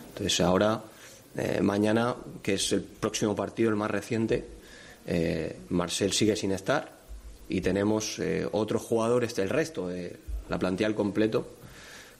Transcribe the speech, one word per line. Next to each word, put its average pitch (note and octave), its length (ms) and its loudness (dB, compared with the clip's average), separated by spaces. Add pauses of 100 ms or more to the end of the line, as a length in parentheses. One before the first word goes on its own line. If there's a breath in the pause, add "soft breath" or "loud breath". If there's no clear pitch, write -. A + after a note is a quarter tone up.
entonces F#2+ 320 -2
ahora, G#2 420 4 (540 loud breath)
eh, - 240 0
mañana, G#2+ 560 2 (260)
que G2+ 120 0
es - 180 0
el G2 80 2
próximo - 560 -2
partido, G#2+ 320 0
el G#2+ 80 2
más G#2+ 140 0
reciente, A2 560 0 (600 loud breath)
eh, E2 520 0 (100)
Marcel F2+ 460 0
sigue G#2+ 200 4
sin G2 180 -2
estar - 440 -2 (520)
y G2 120 0
tenemos, G2+ 580 2
eh, F2 320 0
otros G#2+ 320 0
jugadores A#2 540 2
del G2 140 0
resto B2+ 360 -2
de F2+ 300 -6 (320)
la F2+ 100 -2
plantilla F#2+ 300 2
al G#2+ 60 0
completo G#2+ 520 2 (720 loud breath)